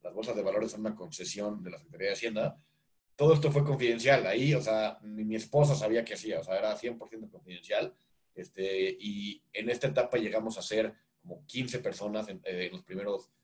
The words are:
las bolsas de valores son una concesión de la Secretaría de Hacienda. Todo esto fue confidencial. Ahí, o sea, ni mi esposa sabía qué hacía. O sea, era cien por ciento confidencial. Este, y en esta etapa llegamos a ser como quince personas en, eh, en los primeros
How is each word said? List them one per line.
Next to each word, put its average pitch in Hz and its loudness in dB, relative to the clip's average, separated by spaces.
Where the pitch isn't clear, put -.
las 87 -10
bolsas 113 -4
de 104 -2
valores 104 0
son 107 -10
una 107 -4
concesión 101 -6
de 90 -10
la 85 -12
Secretaría 92 -8
de 98 0
Hacienda. 113 -2
Todo 151 8
esto 151 6
fue 143 4
confidencial. 123 4
Ahí, 127 4
o 127 4
sea, 107 0
ni 107 -8
mi 110 -2
esposa 143 6
sabía 113 2
qué 107 -8
hacía. 95 -4
O 82 -8
sea, 92 0
era 104 0
cien 117 -8
por - -16
ciento 110 -14
confidencial. 92 -4
Este, 95 -2
y 104 -6
en 110 -4
esta 120 -2
etapa 131 2
llegamos 110 -2
a - -8
ser 110 0
como 87 -14
quince 127 -4
personas 104 -4
en, 95 -12
eh, 92 -4
en 90 -8
los 90 -14
primeros 98 -6